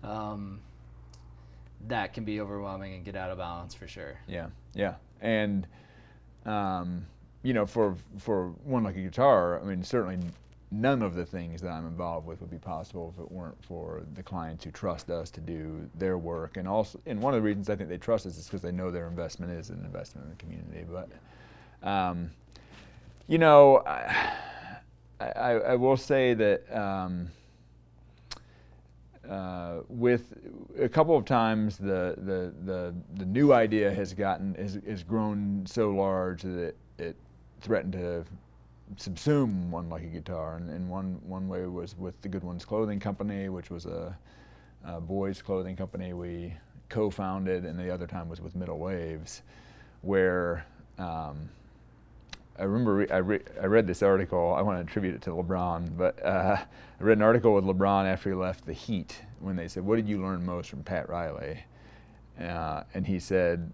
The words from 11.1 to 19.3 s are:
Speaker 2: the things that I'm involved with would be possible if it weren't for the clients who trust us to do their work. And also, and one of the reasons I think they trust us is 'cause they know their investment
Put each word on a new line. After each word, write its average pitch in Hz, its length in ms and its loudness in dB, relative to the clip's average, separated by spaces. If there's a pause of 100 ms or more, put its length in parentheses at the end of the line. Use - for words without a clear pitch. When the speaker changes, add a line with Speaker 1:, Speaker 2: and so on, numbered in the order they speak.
Speaker 2:
the 87 100 -4
things 85 380 -8
that 90 60 -6
I'm 82 180 -8
involved 82 400 -6
with 82 140 -12
would 82 100 -12
be 85 80 -12
possible 82 560 -10
if 90 40 -18
it - 120 -12
weren't 87 340 -12
for 80 380 -10 (100)
the 92 80 -14
clients 80 420 -8
who 82 60 -10
trust 85 400 -6
us 82 220 -6
to 80 100 -14
do 78 540 -8
their 92 240 0
work. 82 380 -8
And 92 100 -6
also, 104 400 -2
and 113 120 -4
one 131 140 2
of 117 60 4
the 110 60 0
reasons 101 260 0
I 104 40 0
think 85 140 -8
they 90 80 -6
trust 110 300 0
us 80 100 -10
is 80 100 -14
'cause 95 140 -8
they 87 100 -4
know 90 200 -2
their 85 160 -6
investment 85 440 -6